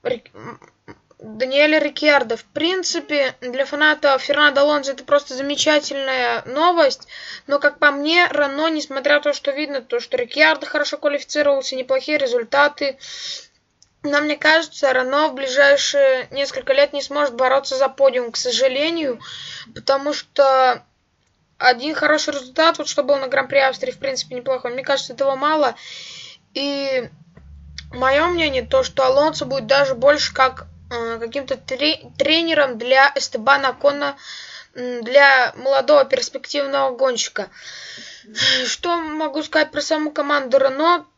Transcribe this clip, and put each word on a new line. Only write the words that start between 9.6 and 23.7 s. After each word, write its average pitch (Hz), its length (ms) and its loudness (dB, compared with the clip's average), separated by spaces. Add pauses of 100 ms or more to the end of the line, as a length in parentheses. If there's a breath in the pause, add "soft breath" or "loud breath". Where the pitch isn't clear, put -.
то, 240 200 -6
что - 160 -6
Рикьярдо 294 480 0
хорошо 294 320 -4
квалифицировался, 285 800 -2
неплохие 262 400 -2
результаты, 277 800 0 (1040 loud breath)
но 294 160 0
мне 294 160 -2
кажется, 311 560 0
Рено 269 380 0
в 254 60 -8
ближайшие 269 960 2
несколько 269 420 -4
лет 285 180 4
не 285 100 -6
сможет 285 320 -2
бороться 262 440 0
за 269 100 2
подиум, 254 460 0
к - 40 -8
сожалению, 269 840 -2 (520 loud breath)
потому 277 380 -2
что 262 720 2 (760)
один 254 380 0
хороший 302 380 0
результат, 285 440 0
вот 294 120 -8
что 285 140 -2
был 277 120 2
на 269 140 -6
Гран-при 269 300 0
Австрии, 262 320 0